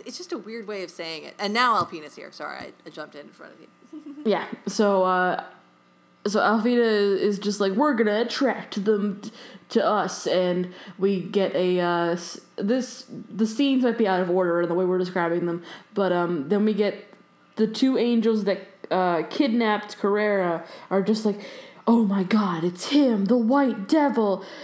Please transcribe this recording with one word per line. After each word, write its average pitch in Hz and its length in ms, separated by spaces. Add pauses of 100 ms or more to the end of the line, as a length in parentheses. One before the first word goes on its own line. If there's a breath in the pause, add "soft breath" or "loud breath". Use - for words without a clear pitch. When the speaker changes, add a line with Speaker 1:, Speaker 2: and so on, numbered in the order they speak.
Speaker 1:
It's 254 100
just 359 160
a 294 60
weird 214 300
way 196 160
of 170 60
saying 160 340
it. - 120
And 202 160
now 240 220
Alpina's 160 400
here. - 160
Sorry, - 260
I, - 160 (140)
I 160 40
jumped 151 260
in 143 60
in - 100
front - 220
of 165 60
you. - 60 (260)
<laughs> 294 320
Speaker 2:
Yeah. 190 220 (220)
So, 196 340
uh, 180 400 (840)
so 202 100
Alfina 214 800
is 202 220
just 202 180
like, 196 140
"We're 277 220
gonna 214 260
attract 220 640
them 208 360
t-, - 120 (380 loud breath)
to 226 140
us," 185 440
and 180 440 (260 loud breath)
we 196 220
get 190 360
a, 180 240
uh, 175 320
s-, - 280 (140)
this, 233 520 (220)
the 214 200
scenes 269 340
might 233 160
be 220 80
out 185 140
of 180 100
order 175 320
in 170 60
the 170 80
way 185 80
we're 180 140
describing 175 480
them, 170 180 (300 loud breath)
but, 190 180
um, 170 360
then 208 160
we 214 100
get 202 380 (440)
the 214 100
two 262 320
angels 226 460
that, 190 160 (320)
uh, 175 320
kidnapped 226 760
Carrera 196 680 (260 loud breath)
are 190 120
just 214 240
like, 202 140 (440 loud breath)
"Oh 233 200
my 196 180
god, 180 400
it's 180 280
him, 247 340
the 226 120
White 233 520
Devil!" 220 560 (180 loud breath)